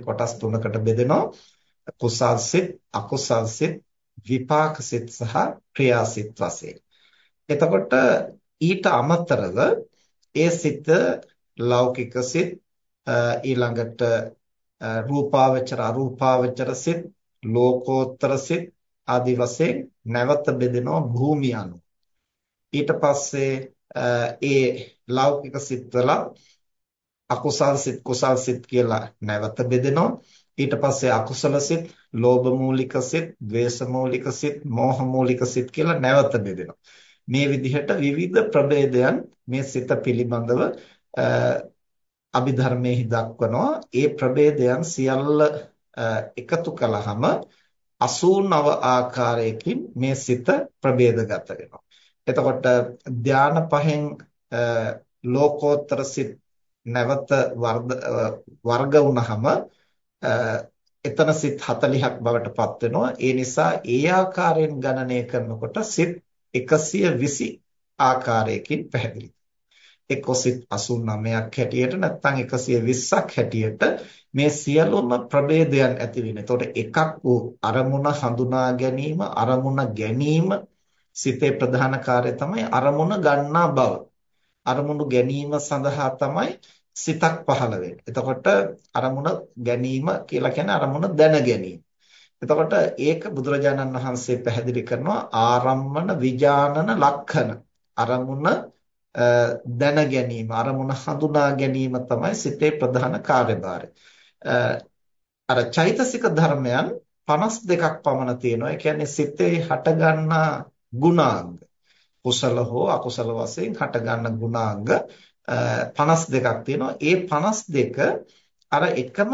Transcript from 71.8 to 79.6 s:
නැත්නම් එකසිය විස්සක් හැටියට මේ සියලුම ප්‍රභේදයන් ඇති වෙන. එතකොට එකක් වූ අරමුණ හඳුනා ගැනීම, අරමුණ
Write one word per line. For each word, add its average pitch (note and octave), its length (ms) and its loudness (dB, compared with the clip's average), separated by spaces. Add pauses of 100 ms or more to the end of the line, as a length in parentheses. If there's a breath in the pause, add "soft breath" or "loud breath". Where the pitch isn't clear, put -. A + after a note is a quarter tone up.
නැත්නම් D3+ 460 -2
එකසිය B2 420 -2
විස්සක් - 480 0
හැටියට A2 520 -2 (480 loud breath)
මේ C#3+ 200 2
සියලුම C#3+ 580 2 (200)
ප්‍රභේදයන් C#3 680 4
ඇති A#2 260 -6
වෙන. A2 160 -6
එතකොට A#2+ 240 -2 (120)
එකක් A2+ 220 -4 (220)
වූ B2 200 2 (220)
අරමුණ C3 520 0
හඳුනා B2+ 600 0
ගැනීම, C3 480 -2 (140)
අරමුණ C3 460 0 (140)